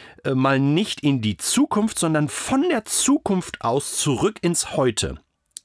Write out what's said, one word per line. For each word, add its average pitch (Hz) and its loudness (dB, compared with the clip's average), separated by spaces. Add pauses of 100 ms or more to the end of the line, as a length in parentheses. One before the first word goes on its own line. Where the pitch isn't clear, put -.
(240)
äh, 139 -2
mal 131 2
nicht 147 2
in 139 2
die 107 0
Zukunft, - 0
sondern 156 0
von - 0
der 269 0
Zukunft - 0
aus 123 -2
zurück 147 0
ins - -2
Heute. 127 -2 (460)